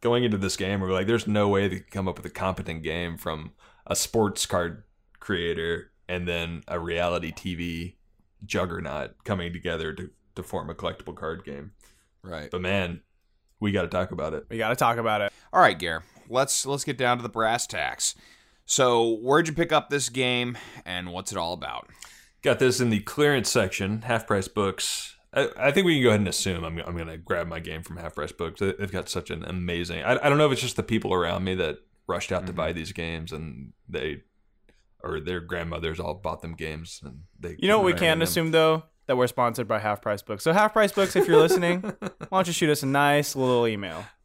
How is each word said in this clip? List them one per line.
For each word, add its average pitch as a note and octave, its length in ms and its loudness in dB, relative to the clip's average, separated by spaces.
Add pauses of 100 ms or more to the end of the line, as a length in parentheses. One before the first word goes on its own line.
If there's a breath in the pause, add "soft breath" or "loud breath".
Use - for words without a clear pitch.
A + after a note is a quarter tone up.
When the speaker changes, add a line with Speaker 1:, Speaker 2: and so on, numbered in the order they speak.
Speaker 1:
going A#2+ 240 4
into G#2+ 140 2
this F#2+ 180 -2
game, G2 240 -2
we're F#2 120 0
like, F#2+ 140 2
"There's A2+ 220 0
no G#2 200 4
way G2+ 200 2
they F2+ 80 -2
could - 160 -14
come F#2+ 160 -2
up F2+ 80 -4
with - 100 -14
a F2 40 -8
competent F2+ 520 -4
game E2+ 360 -4
from D#2 340 -8 (340 soft breath)
a - 80 -2
sports - 520 0
card F2 360 -2 (380)
creator E2+ 720 -2 (160)
and F2+ 180 -4
then E2+ 400 -4
a E2+ 140 -4
reality E2+ 500 -2
T F2+ 240 -8
V E2+ 420 -8 (480)
juggernaut F2 680 -4 (120)
coming F2 280 -4
together E2 420 -4
to, F2+ 160 -12 (260)
to F#2 60 -10
form E2 280 -8
a E2+ 40 -10
collectible E2+ 400 -8
card E2 300 -8
game." C#2+ 280 -14 (500 soft breath)
Speaker 2:
Right. D#2+ 280 -12
Speaker 1:
But F2+ 120 -6
man, F#2 380 -2 (600)
we G#2 120 0
gotta F#2 160 0
talk F2+ 220 -2
about D#2 240 -6
it. - 160 -8
Speaker 3:
We A#2 80 -8
gotta A2+ 180 0
talk A#2+ 200 2
about A2 240 0
it. G2+ 120 -2 (200 soft breath)
Speaker 2:
All - 80 4
right, A2 180 6
Gare. E2 240 -4 (260 soft breath)
Let's, C3 380 0
let's C#3 180 -4
get C#3 140 -4
down B2 200 2
to A#2+ 40 -8
the A#2 60 -6
brass A2+ 380 0
tacks. C#2+ 480 -4 (520 soft breath)
So, A#2 560 4
where'd D3 240 4
you D#3+ 60 -2
pick E3 200 0
up D3+ 180 2
this C#3+ 180 0
game, B2 480 0 (300 loud breath)
and F2+ 260 -6
what's F#2 180 -8
it G2+ 80 -6
all E2+ 140 -4
about? C2+ 360 -10 (520 loud breath)
Speaker 1:
Got B2 200 4
this B2+ 200 4
in B2 80 4
the G#2+ 120 4
clearance C#3+ 500 2
section, G#2 520 0
Half A#2 240 -2
Price G2 220 0
Books. - 680 -2 (180)
I, C3+ 240 2
I C3+ 120 4
think F#3 140 4
we E3+ 120 4
can C3+ 60 4
go B2 60 8
ahead G#2+ 120 8
and G2 80 2
assume E2+ 360 -2
I'm, E2 140 -6
I'm E2+ 180 -8
gonna E2 220 -8
grab E2+ 280 -2
my E2 140 -8
game E2 220 -10
from E2+ 160 -12
Half E2 160 -10
Price D#2 180 -6
Books. E2 280 -8
They, G2 120 2
they've G2 180 -6
got F#2 200 -6
such - 200 -6
an E2 140 -6
amazing, F2 580 -4
I, F#2+ 100 2
I C#3 180 4
don't C#3+ 80 6
know D3+ 80 6
if C#3 60 4
it's B2 100 -2
just B2 140 -4
the A#2+ 60 -2
people A2 300 0
around F2+ 320 2
me F#2+ 120 0
that E2 220 -2 (280)
rushed F2 260 -4
out F#2 140 -2
to F2+ 60 -6
Speaker 2:
Mm-hmm. F2 40 -8
Speaker 1:
buy E2 160 -2
these E2+ 200 -8
games, E2 400 -6
and D2 400 -12 (140)
they, D2+ 360 -6 (800)
or D#2 180 -6
their F2 200 -4
grandmothers E2 600 -6
all D#2+ 140 -4
bought D#2+ 260 -8
them E2 140 -10
games, D#2 500 -10
and C2+ 160 -16 (180)
they E2+ 200 -10
Speaker 3:
You F#3 100 0
know G#3+ 100 6
what G3+ 60 4
we F3+ 80 4
Speaker 1:
couldn't F3 80 -2
Speaker 3:
can E3+ 120 4
Speaker 1:
find E3 100 0
them. E3 60 0
Speaker 3:
assume, E3 240 0
though? D#3+ 320 4 (240)
That C3 100 2
we're B2+ 80 6
sponsored A#2+ 420 0
by A2+ 120 2
Half G#2 200 0
Price G2+ 220 -2
Books. G#2 200 -8
So E3 120 4
Half G#3+ 180 6
Price G#3 200 4
Books, F#3+ 240 2
if - 120 4
you're E3 120 8
listening, F3 420 4
Speaker 1:
<laughs> G#3 180 -10
Speaker 3:
why F#3+ 80 -8 (220)
don't F#3+ 160 4
you E3+ 80 -2
shoot D#3+ 160 4
us D3 120 2
a C#3 40 -2
nice C#3+ 500 4
little B2+ 320 4
email? G2 380 -4 (180)